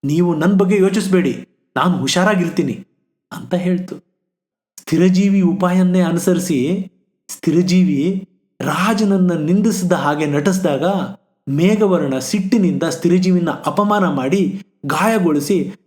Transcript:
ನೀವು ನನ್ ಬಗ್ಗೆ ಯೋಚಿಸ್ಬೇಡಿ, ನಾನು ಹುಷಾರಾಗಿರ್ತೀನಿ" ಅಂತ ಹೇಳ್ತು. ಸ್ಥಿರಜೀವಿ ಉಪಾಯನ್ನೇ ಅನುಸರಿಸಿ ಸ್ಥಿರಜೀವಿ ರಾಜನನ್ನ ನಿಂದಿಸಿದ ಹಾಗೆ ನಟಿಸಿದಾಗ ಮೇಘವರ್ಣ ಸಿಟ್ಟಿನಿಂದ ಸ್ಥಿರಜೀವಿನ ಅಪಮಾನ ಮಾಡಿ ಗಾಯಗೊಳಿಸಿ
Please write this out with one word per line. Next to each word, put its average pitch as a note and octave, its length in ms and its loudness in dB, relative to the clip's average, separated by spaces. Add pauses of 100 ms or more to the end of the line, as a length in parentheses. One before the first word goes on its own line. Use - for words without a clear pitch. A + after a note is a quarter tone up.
ನೀವು E3 320 0
ನನ್ F3+ 220 2
ಬಗ್ಗೆ G3 200 2
ಯೋಚಿಸ್ಬೇಡಿ, F#3 680 0 (280)
ನಾನು D#3 220 2
ಹುಷಾರಾಗಿರ್ತೀನಿ" F3 880 -2 (440)
ಅಂತ - 220 -10
ಹೇಳ್ತು. F3+ 420 -4 (840)
ಸ್ಥಿರಜೀವಿ F#3 640 2
ಉಪಾಯನ್ನೇ F3+ 600 2
ಅನುಸರಿಸಿ E3+ 920 -2 (360)
ಸ್ಥಿರಜೀವಿ F3+ 1000 0 (320)
ರಾಜನನ್ನ F#3+ 720 0
ನಿಂದಿಸಿದ F3+ 600 0
ಹಾಗೆ D3+ 340 0
ನಟಿಸಿದಾಗ D3+ 600 0 (640)
ಮೇಘವರ್ಣ E3+ 680 2
ಸಿಟ್ಟಿನಿಂದ F#3 680 0
ಸ್ಥಿರಜೀವಿನ F3+ 680 0
ಅಪಮಾನ G3+ 580 0
ಮಾಡಿ C#3+ 580 -2 (200)
ಗಾಯಗೊಳಿಸಿ F3+ 880 0 (140)